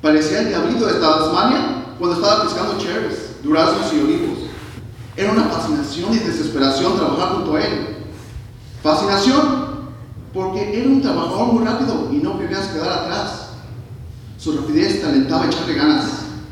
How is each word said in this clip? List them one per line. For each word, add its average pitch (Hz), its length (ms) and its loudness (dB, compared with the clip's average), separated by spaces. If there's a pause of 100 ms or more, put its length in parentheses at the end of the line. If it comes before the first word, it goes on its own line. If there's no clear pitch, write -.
Parecía 156 400 4
el - 80 0
diablito 202 380 2
de 175 80 2
Tasmania - 1040 2
cuando 175 180 0
estaba 202 280 4
pescando 190 340 -2
cherries, - 640 -4
duraznos 160 500 2
y 302 80 2
olivos. - 380 0 (800)
Era 202 160 0
una 233 120 4
fascinación 170 720 -2
y 214 40 4
desesperación 143 760 0
trabajar 156 400 0
junto 156 180 -2
a 151 60 2
él. - 120 -2 (1080)
Fascinación 254 840 4 (680)
porque 202 480 -2
era 269 80 2
un 269 140 6
trabajador 233 500 0
muy 226 120 4
rápido 226 480 0
y 147 40 2
no 160 220 0
querías 190 300 -4
quedar 156 220 -2
atrás. - 600 -4 (880)
Su - 140 -4
rapidez - 480 2
te - 60 -2
alentaba 135 380 4
a - 20 2
echarle - 280 0
ganas. 143 480 2 (300)